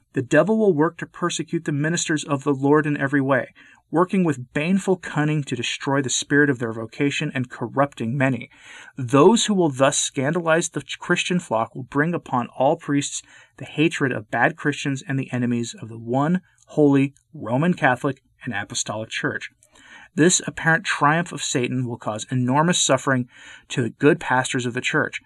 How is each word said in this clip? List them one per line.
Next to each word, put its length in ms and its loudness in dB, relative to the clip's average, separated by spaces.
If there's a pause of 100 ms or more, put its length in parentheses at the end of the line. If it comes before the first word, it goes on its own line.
(140)
The 80 -2
devil 360 2
will 160 4
work 240 0
to 80 -10
persecute 600 -6
the 60 -4
ministers 520 -2
of 200 -4
the 100 2
Lord 340 2
in 100 -2
every 240 0
way, 320 0 (380)
working 320 2
with 280 -2
baneful 460 0
cunning 460 -2
to 120 -8
destroy 460 -2
the 80 -4
spirit 400 2
of 100 0
their 140 -6
vocation 600 -4
and 160 -4
corrupting 680 -4
many. 320 0 (480)
Those 480 6
who 80 0
will 160 2
thus 280 2
scandalize 720 0
the 140 -8 (160)
Christian 400 0
flock 360 -4
will 80 -10
bring 300 0
upon 340 -4 (100)
all 200 2
priests 440 -4 (360)
the 80 -14
hatred 460 -2
of 200 -8
bad 260 2
Christians 500 -4
and 120 -2
the 120 -8
enemies 480 -2
of 80 -14
the 120 -14
one 420 0 (260)
holy 460 4 (200)
Roman 400 0
Catholic 500 0 (200)
and 100 -8
Apostolic 560 -8
Church. 420 -6 (640)
This 320 4
apparent 380 0
triumph 460 2
of 120 -10
Satan 420 -2
will 120 -6
cause 340 -8
enormous 500 2
suffering 460 0 (420)
to 140 -2
the 60 -2
good 300 4
pastors 460 -2
of 80 -4
the 80 -6
Church 440 -2